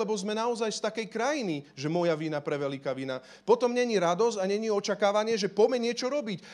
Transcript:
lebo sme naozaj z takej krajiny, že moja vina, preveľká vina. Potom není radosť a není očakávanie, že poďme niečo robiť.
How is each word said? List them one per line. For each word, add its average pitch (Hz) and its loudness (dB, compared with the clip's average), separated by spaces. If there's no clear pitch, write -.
lebo 214 0
sme 202 -4
naozaj 226 0
z - -8
takej 214 -4
krajiny, 220 -2
že 147 -4
moja 170 2
vina, 151 -4
preveľká 139 -4
vina. 131 -6
Potom 240 4
není 240 2
radosť 190 2
a 190 0
není 214 -2
očakávanie, 208 2
že 196 -2
poďme 233 4
niečo 240 -2
robiť. 240 -4